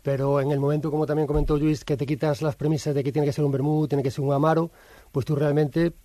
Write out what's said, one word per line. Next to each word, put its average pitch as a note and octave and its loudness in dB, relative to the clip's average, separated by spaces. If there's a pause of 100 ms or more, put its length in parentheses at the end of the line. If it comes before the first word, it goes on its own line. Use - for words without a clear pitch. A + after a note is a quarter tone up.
Pero C#3 0
en C#3 0
el C#3 0
momento, D3 0
como D3+ 0
también D3+ 0
comentó D3 2
Luis, D3+ 0
que C#3+ -2
te C#3 -4
quitas D3 -2
las D#3 -2
premisas D3+ -2
de C#3 0
que C#3 -2
tiene D3 0
que C#3+ -2
ser D3+ -2
un C#3+ 2
vermú, D3+ 0
tiene C#3+ 0
que C3+ -2
ser C#3+ -6
un C#3+ 0
amaro, D#3+ 2 (400)
pues C3+ -2
tú D#3 -2
realmente D3+ 0 (120)